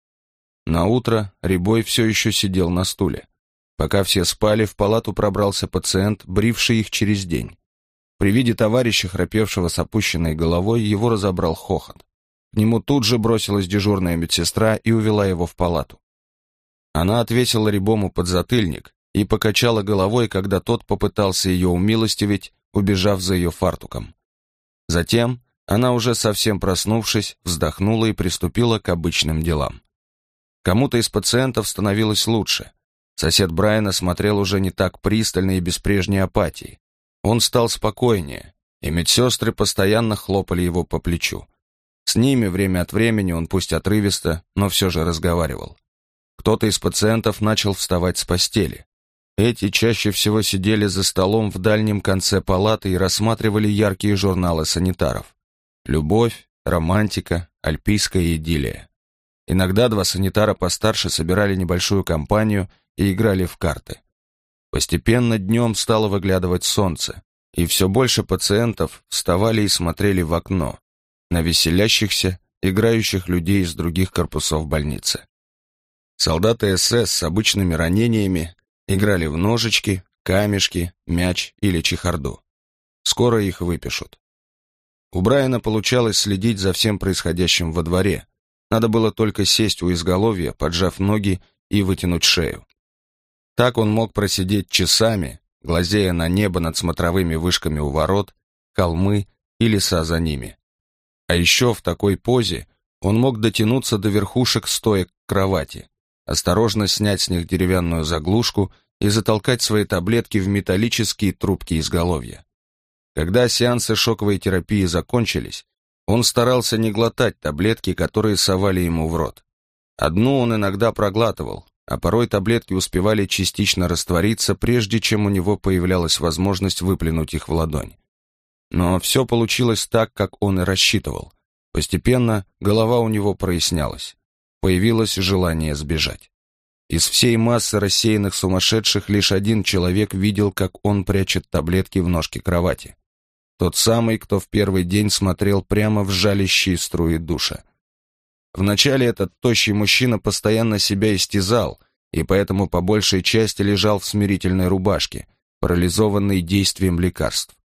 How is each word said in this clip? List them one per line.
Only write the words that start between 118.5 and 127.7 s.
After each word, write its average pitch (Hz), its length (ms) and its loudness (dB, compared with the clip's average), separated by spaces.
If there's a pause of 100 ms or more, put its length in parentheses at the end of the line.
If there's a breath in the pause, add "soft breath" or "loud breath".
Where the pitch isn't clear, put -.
ему 82 260 0
в 82 80 -2
рот. 78 280 -4 (540)
Одну 113 420 2
он 117 160 0
иногда 101 360 0
проглатывал, 98 760 -2 (220)
а 62 100 -4
порой 110 300 2
таблетки 104 460 0
успевали 98 520 0
частично 92 640 -2
раствориться, 90 640 0
прежде 113 460 0
чем 104 260 0
у 101 40 2
него 98 280 0
появлялась 90 640 0
возможность 92 640 -2
выплюнуть 82 520 -2
их 78 140 -6
в 78 60 -2
ладонь. 80 420 -2 (760)